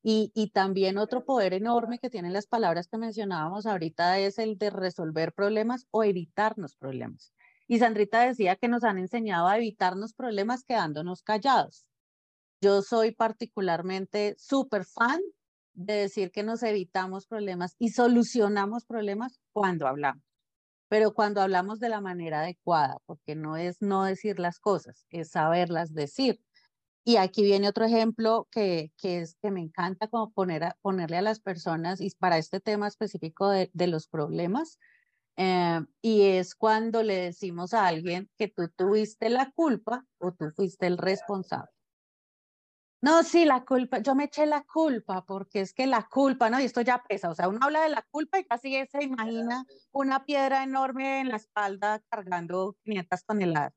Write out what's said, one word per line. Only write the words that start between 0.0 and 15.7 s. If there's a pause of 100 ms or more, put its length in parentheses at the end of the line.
Y,
y
también
otro
poder
enorme
que
tienen
las
palabras
que
mencionábamos
ahorita
es
el
de
resolver
problemas
o
evitarnos
problemas. (360)
Y
Sandrita
decía
que
nos
han
enseñado
a
evitarnos
problemas
quedándonos
callados. (760)
Yo
soy
particularmente
súper
fan (520)